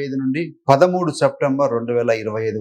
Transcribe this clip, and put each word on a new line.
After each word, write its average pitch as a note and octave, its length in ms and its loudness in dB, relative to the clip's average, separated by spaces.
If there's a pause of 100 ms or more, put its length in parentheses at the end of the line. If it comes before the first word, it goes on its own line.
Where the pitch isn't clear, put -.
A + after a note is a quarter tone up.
ఐదు C3+ 160 -6
నుండి C3+ 200 -2 (300)
పదమూడు F3 500 2
సెప్టెంబర్ C#3 540 0
రెండు A#2 220 -4
వేల A#2+ 120 2 (140)
ఇరవై A2 260 -4
ఐదు G#2+ 100 -6